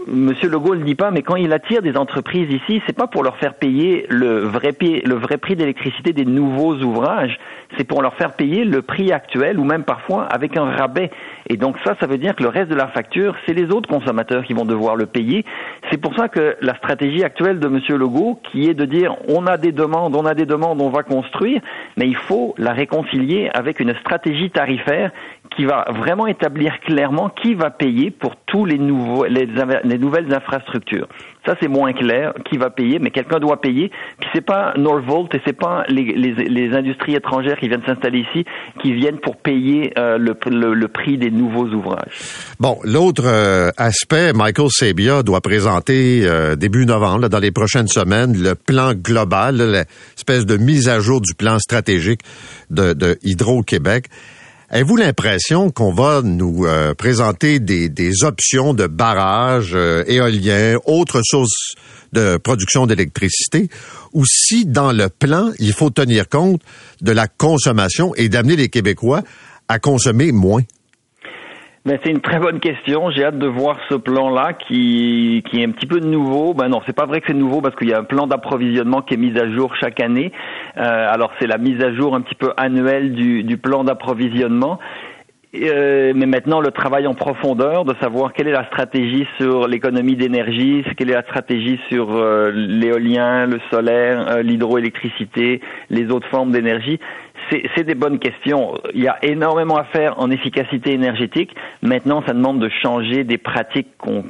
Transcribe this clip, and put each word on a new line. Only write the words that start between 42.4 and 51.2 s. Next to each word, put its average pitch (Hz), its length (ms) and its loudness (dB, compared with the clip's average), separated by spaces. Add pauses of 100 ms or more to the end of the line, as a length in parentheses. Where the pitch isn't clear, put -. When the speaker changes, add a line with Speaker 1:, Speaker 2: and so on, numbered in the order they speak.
Speaker 2:
Bon, 123 240 2
l'autre, 151 420 4
euh, 98 520 4
aspect, 151 560 2
Michael 110 360 2
Sabia 117 540 2
doit 95 180 2
présenter, 113 840 2
euh, 80 320 2
début 104 300 2
novembre, 107 380 4
là, 113 60 2
dans 101 100 2
les 98 120 2
prochaines 110 360 0
semaines, 104 540 2
le 90 120 2
plan 131 400 2
global, 107 640 2
là, 117 80 4
l'espèce 110 800 0
de 104 120 2
mise 127 300 4
à 120 120 4
jour 117 220 2